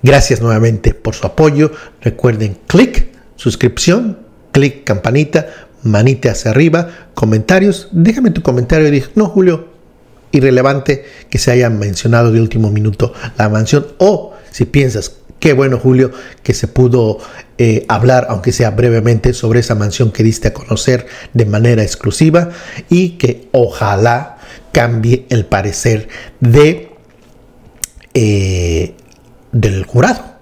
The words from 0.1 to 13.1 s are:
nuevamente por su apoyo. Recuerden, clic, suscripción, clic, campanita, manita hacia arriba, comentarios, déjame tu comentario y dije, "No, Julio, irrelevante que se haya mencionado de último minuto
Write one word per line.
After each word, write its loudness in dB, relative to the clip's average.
nuevamente 0
por -8
su -8
apoyo. 0
Recuerden, -2
clic, 2
suscripción, -2
clic, 0
campanita, -2
manita 2
hacia -4
arriba, 2
comentarios, 0
déjame 2
tu -4
comentario 0
y 2
dije, -2
"No, 2
Julio, 0
irrelevante 0
que -4
se 0
haya 2
mencionado 0
de 2
último -2
minuto -2